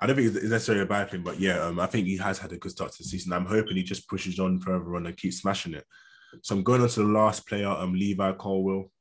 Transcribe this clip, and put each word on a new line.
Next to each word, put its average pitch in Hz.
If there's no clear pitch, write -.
I 110
don't 135
think 120
it's, 101
it's 110
necessarily 110
a 92
bad 101
thing. 92
But 87
yeah, 92
um, 85
I 92
think 95
he 95
has 95
had 90
a 90
good 90
start -
to -
the -
season. 90
I'm 90
hoping 107
he 92
just -
pushes 92
on 92
further 90
on 85
and 87
keeps -
smashing 95
it. 71
So -
I'm 95
going 123
on 120
to 113
the 104
last 107
player, 101
um, 92
Levi 98
Colwill, 95